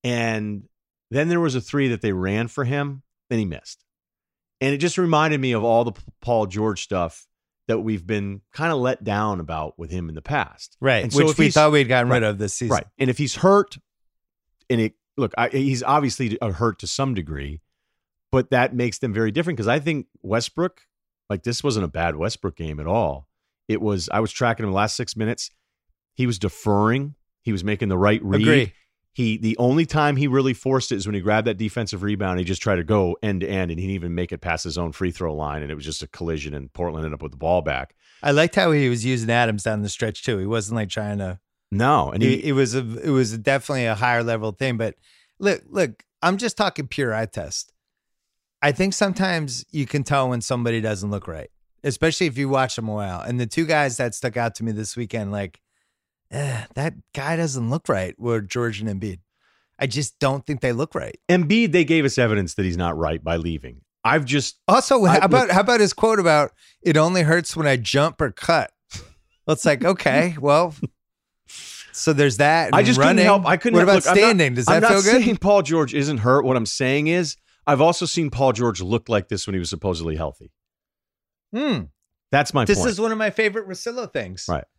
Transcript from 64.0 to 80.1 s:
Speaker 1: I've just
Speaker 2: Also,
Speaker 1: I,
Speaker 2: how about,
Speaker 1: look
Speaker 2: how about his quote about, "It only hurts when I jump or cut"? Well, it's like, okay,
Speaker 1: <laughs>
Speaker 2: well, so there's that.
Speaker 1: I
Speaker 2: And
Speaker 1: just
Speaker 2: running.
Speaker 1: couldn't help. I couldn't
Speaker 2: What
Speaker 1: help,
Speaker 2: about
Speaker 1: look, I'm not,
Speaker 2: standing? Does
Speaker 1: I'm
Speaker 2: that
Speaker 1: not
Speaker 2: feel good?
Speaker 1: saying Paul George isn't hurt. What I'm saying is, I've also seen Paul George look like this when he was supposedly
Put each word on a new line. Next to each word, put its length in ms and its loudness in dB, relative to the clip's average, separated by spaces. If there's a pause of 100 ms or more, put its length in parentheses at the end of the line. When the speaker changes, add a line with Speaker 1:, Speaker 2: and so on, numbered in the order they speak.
Speaker 1:
I've 220 2
just 320 -2 (100)
Speaker 2:
Also, 380 6
Speaker 1:
I, 20 8
Speaker 2:
how 140 6
about, 80 6 (160)
Speaker 1:
look 60 -2
Speaker 2:
how 80 6
about 200 4
his 140 4
quote 240 4
about, 340 4 (300)
"It 140 4
only 260 4
hurts 340 2
when 100 0
I 100 4
jump 440 0
or 120 -2
cut"? 400 0 (760)
Well, 80 2
it's 100 -6
like, 200 4
okay, 520 2
Speaker 1:
<laughs> 40 -10
Speaker 2:
well, 340 4 (1160)
so 200 0
there's 240 4
that. 380 4
Speaker 1:
I 40 6
Speaker 2:
And 80 6
Speaker 1:
just 120 4
Speaker 2:
running. 180 6
Speaker 1:
couldn't 80 6
help. 220 6
I 100 4
couldn't 220 0
Speaker 2:
What 100 6
Speaker 1:
help, 140 6
Speaker 2:
about 20 -6
Speaker 1:
look, 20 2 (100)
I'm 40 8
not, 80 8
Speaker 2:
standing? 260 4
Does 140 0
Speaker 1:
I'm 140 6
Speaker 2:
that 0 -
Speaker 1:
not 200 6
Speaker 2:
feel 100 6
good? 120 6
Speaker 1:
saying 140 2
Paul 240 4
George 320 0
isn't 240 0
hurt. 260 4
What 120 2
I'm 100 0
saying 420 0
is, 280 -2 (300)
I've 140 4
also 260 4
seen 240 -2
Paul 220 2
George 280 -2
look 280 -2
like 200 0
this 180 -6
when 80 -6
he 40 -2
was 100 -4
supposedly 480 -4